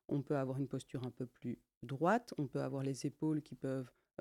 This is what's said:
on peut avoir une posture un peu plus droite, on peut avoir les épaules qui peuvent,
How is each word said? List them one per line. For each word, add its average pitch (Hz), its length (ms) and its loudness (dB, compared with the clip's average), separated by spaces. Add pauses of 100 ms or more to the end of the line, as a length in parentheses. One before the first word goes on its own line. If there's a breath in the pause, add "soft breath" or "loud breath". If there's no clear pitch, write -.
on 143 140 2
peut 147 160 0
avoir 135 200 0
une 139 120 0
posture 135 360 -4
un 123 60 -4
peu 123 140 -4
plus - 340 -6 (240)
droite, 156 540 2
on 147 100 0
peut 143 140 -2
avoir 135 200 0
les 135 240 0
épaules 156 360 2
qui - 140 -12
peuvent, 131 360 -2 (300)